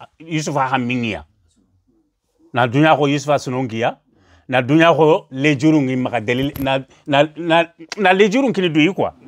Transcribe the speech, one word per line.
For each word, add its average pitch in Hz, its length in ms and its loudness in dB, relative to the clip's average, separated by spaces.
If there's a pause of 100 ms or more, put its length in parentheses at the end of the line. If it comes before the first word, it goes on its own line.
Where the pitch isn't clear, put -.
(200)
Yusuf 160 360 -6
hammingiya. 123 680 -4 (1300)
Na 123 140 2
dunya 147 300 2
ko 147 100 0
Yusuf 143 220 -2 (120)
sunongiya. 123 560 -6 (520)
Na 127 120 0
dunya 160 320 4
ko 160 380 2
lejurun 147 540 0
ngi 127 100 -2
maka 120 260 -4
delil, 123 280 -2 (100)
na, 135 220 -2 (260)
na, 147 300 2
na, 165 320 0 (280)
na 185 160 4
lejurun 214 400 2
kini 180 160 -2
duyi 156 240 2
kwa. 98 200 -4 (140)